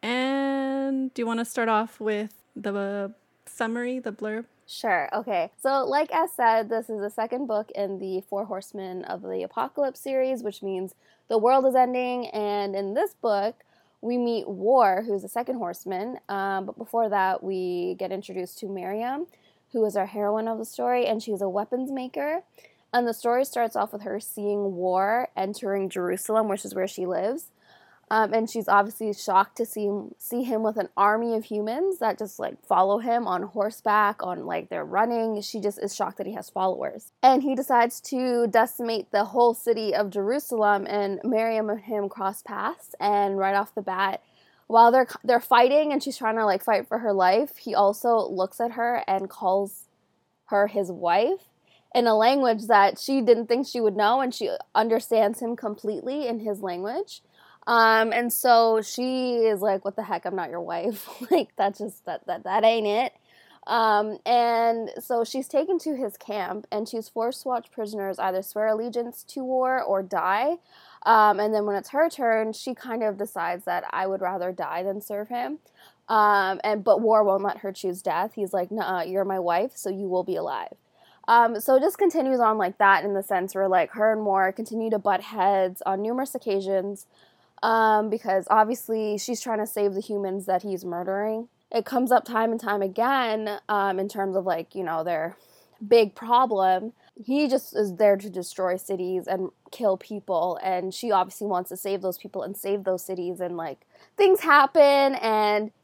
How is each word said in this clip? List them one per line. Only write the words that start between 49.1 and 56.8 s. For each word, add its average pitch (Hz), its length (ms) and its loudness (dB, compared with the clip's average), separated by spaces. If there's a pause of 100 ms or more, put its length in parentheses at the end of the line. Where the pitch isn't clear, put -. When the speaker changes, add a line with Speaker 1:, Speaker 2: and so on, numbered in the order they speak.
Speaker 2:
calls 196 540 -2 (640)
her 208 180 4
his 202 240 -2
wife 196 560 0 (480)
in 240 100 4
a 220 100 6
language 233 520 4
that - 320 6
she 269 220 0
didn't 226 260 6
think 247 180 0
she 240 160 -4
would 214 160 2
know, 220 240 4
and 254 100 -2
she - 200 -4 (240)
understands 226 640 2
him 233 160 -4
completely 226 720 -6
in 233 140 -4
his 208 200 -6
language. 196 600 -8 (440)